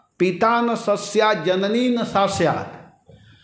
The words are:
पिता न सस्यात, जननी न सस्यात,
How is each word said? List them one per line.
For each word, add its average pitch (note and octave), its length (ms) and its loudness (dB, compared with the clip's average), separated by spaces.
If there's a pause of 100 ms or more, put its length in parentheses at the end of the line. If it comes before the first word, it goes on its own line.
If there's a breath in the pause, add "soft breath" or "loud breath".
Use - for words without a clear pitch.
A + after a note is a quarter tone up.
(200)
पिता A3+ 420 2
न A#3 140 0
सस्यात, G#3 720 0
जननी G3+ 440 0
न A#3+ 140 0
सस्यात, F3+ 920 -2 (480 soft breath)